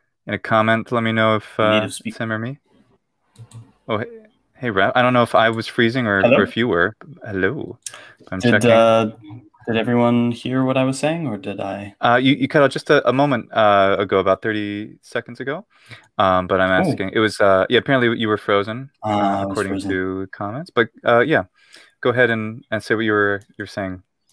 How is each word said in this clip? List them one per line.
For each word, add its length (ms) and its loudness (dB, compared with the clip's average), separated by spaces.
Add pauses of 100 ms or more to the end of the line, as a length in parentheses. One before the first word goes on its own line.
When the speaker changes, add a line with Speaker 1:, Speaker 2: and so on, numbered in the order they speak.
(260)
Speaker 1:
in 80 -8
a 40 -4
comment, 540 0
let 100 0
me 100 -2
know 240 2
if, 220 -10
uh, 120 2 (100)
Speaker 2:
Native 140 -6
speak- 180 -12
Speaker 1:
it's 80 -16
him 120 -6
or 60 -6
me? 200 -10 (1300)
Oh, 100 -2
hey, 80 -8 (480)
hey, 160 -6
Raf. 240 2
I 80 2
don't 100 4
know 100 4
if 120 0
I 160 4
was 160 -4
freezing 400 0
or, 160 2
Speaker 2:
Hello? 160 4
Speaker 1:
or 40 4
if 140 -4
you 120 0
were. 280 0 (300)
Hello. 520 -4 (520)
I'm 80 -8
Speaker 2:
Did, 140 2
Speaker 1:
checking. 180 4
Speaker 2:
uh, 400 4 (560)
did 100 -2
everyone 560 2
hear 320 -4
what 120 0
I 80 2
was 140 -4
saying, 280 -4
or 120 -6
did 220 -10
I? 400 -10
Speaker 1:
Uh, 220 2
you, 120 4
you 140 -4
cut 140 4
out 80 4
just 200 -10
a, 180 4
a 40 4
moment, 400 -2
uh, 460 4
ago, 220 0
about 220 0
thirty 600 -6
seconds 380 -10
ago. 260 -10 (520)
Um, 280 2
but 140 2
I'm 100 2
Speaker 2:
Oh. 180 2
Speaker 1:
asking, 240 -4
it 60 0
was, 220 0
uh, 280 4
yeah, 100 4
apparently 400 0
you 100 -4
were 100 0
frozen, 520 -4 (120)
uh, 60 -6
Speaker 2:
Uh, 40 0
I 320 -2
was 80 -6
Speaker 1:
according 200 -4
Speaker 2:
frozen. 180 -6
Speaker 1:
to 420 -4
comments. 380 -10
But, 180 0 (160)
uh, 160 4
yeah, 240 0 (560)
go 100 -2
ahead 200 2
and, 400 -6
and 120 -4
say 120 -2
what 100 0
you 80 0
were, 300 0 (160)
you 40 -10
were 40 -14
saying 360 -10 (300)